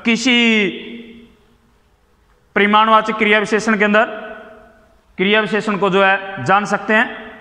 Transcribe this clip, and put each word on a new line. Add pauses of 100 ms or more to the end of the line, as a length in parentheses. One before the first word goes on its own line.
किसी (2250)
परिमाणवाचक
क्रिया
विशेषण
के
अंदर (960)
क्रिया
विशेषण
को
जो
है
जान
सकते
हैं।